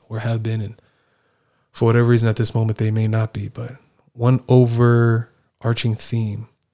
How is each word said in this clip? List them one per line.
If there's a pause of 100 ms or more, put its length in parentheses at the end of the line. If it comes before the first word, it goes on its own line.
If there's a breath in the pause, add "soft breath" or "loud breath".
or
have
been,
and (920)
for
whatever
reason
at
this
moment,
they
may
not
be.
But (340)
one
overarching
theme (280)